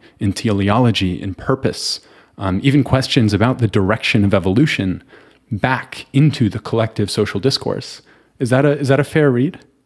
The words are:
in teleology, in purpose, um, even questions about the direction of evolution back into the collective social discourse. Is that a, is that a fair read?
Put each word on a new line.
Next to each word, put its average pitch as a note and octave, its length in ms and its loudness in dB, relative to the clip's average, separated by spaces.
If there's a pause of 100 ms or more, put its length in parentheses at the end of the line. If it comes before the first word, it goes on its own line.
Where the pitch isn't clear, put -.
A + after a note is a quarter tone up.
(200)
in G2+ 140 -2
teleology, G2+ 840 0
in F#2+ 140 -8
purpose, - 680 -4 (380)
um, F#2+ 240 -2
even C3+ 220 2
questions B2+ 500 2
about A2+ 240 2
the A#2 100 0
direction G2+ 560 0
of G2 100 2
evolution F#2+ 720 0 (480)
back B2 640 -4
into C#3 360 2
the G#2+ 100 -6
collective A2+ 500 -2
social G#2 300 -2
discourse. - 640 -4 (340)
Is A#2+ 140 -2
that C3+ 140 4
a, D3 120 2
is C3+ 120 -4
that C3+ 100 4
a C#3+ 40 0
fair D3 280 2
read? B2 280 -2 (260)